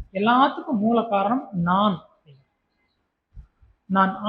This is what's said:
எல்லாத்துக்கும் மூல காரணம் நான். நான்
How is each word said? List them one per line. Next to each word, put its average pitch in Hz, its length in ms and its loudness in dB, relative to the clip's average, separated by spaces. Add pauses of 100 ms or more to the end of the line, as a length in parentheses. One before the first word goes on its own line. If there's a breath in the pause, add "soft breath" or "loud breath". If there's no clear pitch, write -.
(140)
எல்லாத்துக்கும் 247 680 0
மூல 226 240 2
காரணம் 214 380 0 (180)
நான். 185 360 2 (1900)
நான் 190 240 2 (160)